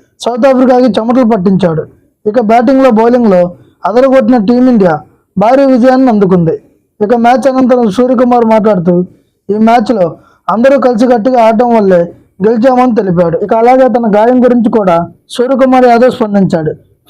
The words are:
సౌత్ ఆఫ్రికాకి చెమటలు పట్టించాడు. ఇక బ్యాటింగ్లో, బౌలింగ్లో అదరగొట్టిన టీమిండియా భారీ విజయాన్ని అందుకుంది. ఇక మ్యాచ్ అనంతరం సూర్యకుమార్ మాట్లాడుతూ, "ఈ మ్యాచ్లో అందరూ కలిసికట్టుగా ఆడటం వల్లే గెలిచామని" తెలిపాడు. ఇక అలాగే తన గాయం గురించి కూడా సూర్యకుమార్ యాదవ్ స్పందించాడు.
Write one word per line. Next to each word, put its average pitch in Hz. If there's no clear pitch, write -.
సౌత్ 240
ఆఫ్రికాకి 254
చెమటలు 240
పట్టించాడు. 185
ఇక 220
బ్యాటింగ్లో, 247
బౌలింగ్లో 220
అదరగొట్టిన 254
టీమిండియా 226
భారీ 254
విజయాన్ని 262
అందుకుంది. 180
ఇక 208
మ్యాచ్ 240
అనంతరం 247
సూర్యకుమార్ 247
మాట్లాడుతూ, 190
"ఈ 202
మ్యాచ్లో 220
అందరూ 254
కలిసికట్టుగా 247
ఆడటం 226
వల్లే 180
గెలిచామని" 247
తెలిపాడు. 175
ఇక 208
అలాగే 254
తన 226
గాయం 240
గురించి 240
కూడా 175
సూర్యకుమార్ 254
యాదవ్ 240
స్పందించాడు. 185